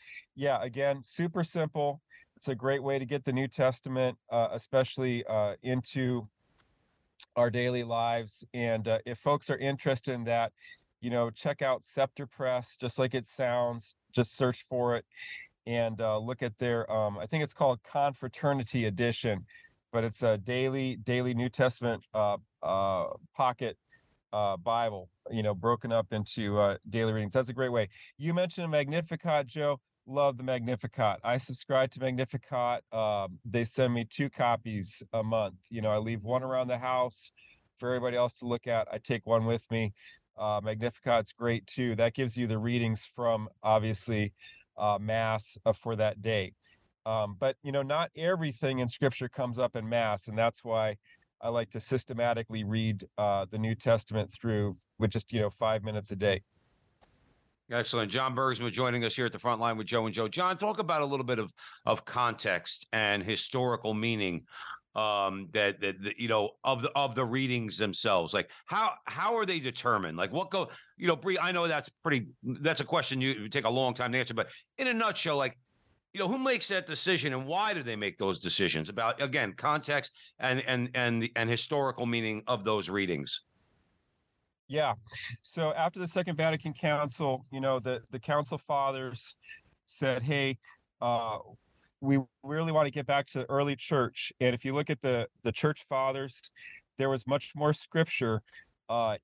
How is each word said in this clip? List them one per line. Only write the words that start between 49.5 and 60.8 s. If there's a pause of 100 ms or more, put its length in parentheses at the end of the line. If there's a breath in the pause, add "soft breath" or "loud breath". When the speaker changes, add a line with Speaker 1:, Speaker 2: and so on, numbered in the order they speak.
Speaker 1:
up
in
Mass,
and
that's
why (440 soft breath)
I
like
to
systematically
read, (140)
uh,
the
New
Testament
through (200)
with
just,
you
know,
five
minutes
a
day. (1300)
Speaker 2:
Excellent.
John
Bergsma
joining
us
here
at
the
front
line
with
Joe
and
Joe.
John,
talk
about